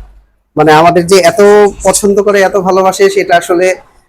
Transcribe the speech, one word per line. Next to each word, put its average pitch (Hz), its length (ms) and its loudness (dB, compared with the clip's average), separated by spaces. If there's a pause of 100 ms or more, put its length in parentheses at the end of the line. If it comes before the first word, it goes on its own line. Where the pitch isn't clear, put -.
(560)
মানে 151 140 2
আমাদের 170 360 2
যে 190 80 2
এত 175 260 2 (420)
পছন্দ 196 400 -2
করে, 202 180 -2
এত 190 160 -2
ভালোবাসে, 190 520 -2
সেটা 180 280 -2
আসলে 180 380 -2 (340)